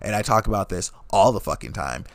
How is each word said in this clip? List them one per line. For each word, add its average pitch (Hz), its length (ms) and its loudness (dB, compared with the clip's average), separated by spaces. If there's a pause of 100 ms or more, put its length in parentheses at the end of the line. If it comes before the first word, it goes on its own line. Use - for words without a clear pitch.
And 107 140 -4
I 107 60 -2
talk 110 260 2
about 101 220 -2
this 90 220 -6 (180)
all 104 240 6
the 98 80 -4
fucking 71 320 -6
time. 67 420 -8